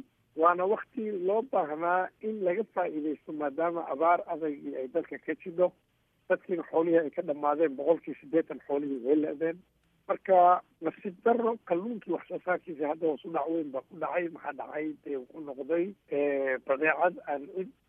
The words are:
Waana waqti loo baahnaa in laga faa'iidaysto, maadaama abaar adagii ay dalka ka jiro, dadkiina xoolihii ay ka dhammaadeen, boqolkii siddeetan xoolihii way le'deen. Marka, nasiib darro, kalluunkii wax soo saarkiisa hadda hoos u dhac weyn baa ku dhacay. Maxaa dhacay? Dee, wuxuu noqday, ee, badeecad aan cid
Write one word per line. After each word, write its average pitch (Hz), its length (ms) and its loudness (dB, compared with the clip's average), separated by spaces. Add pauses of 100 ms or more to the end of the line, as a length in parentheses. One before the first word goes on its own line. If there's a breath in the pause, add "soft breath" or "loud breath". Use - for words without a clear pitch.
(380)
Waana 175 280 4
waqti 214 460 -2 (160)
loo 214 140 2 (100)
baahnaa 175 560 0 (140)
in 214 220 -4
laga 180 200 2 (100)
faa'iidaysto, 156 600 -4
maadaama 160 580 -2
abaar 165 360 4
adagii 151 480 -6
ay 131 120 -6
dalka 147 300 -6
ka 156 160 -6 (100)
jiro, 180 280 0 (580)
dadkiina 175 340 -2
xoolihii 165 360 2
ay 151 100 0
ka 175 120 -6
dhammaadeen, 147 540 0
boqolkii 147 460 0
siddeetan 151 460 -2
xoolihii 143 380 -2
way 143 100 4
le'deen. 156 420 0 (520)
Marka, 180 520 6 (200)
nasiib 175 340 -6 (100)
darro, 233 400 2
kalluunkii 185 480 -4
wax - 140 -6
soo 175 180 -8
saarkiisa 156 420 -4
hadda 160 200 -2
hoos 147 180 -2
u 175 60 -10
dhac 156 180 -2
weyn 160 220 -2
baa 131 100 -6
ku - 180 -18
dhacay. 160 300 -2
Maxaa 147 240 -10
dhacay? 135 340 -8 (180)
Dee, 143 120 -6
wuxuu 131 280 -14
noqday, 143 400 -2 (260)
ee, 139 460 0 (100)
badeecad 151 600 2
aan 143 160 -4 (120)
cid 185 140 -6 (200)